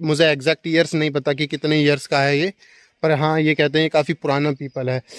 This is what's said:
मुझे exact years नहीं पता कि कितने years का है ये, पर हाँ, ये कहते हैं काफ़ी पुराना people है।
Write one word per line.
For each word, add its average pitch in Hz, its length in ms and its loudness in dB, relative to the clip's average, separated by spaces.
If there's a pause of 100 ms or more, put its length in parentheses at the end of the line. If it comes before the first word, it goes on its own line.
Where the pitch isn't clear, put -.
मुझे 156 240 2
exact 147 400 0
years 160 280 2
नहीं 156 180 0
पता 143 220 -2
कि 147 120 -2
कितने 151 320 -2
years 147 280 2
का 143 140 0
है 143 180 0
ये, 185 140 -2 (500)
पर 160 100 2
हाँ, 156 280 0
ये 156 140 2
कहते 147 260 0
हैं 160 100 0
काफ़ी 156 260 0
पुराना 147 380 -2
people 135 360 -6
है। 127 120 -4 (160)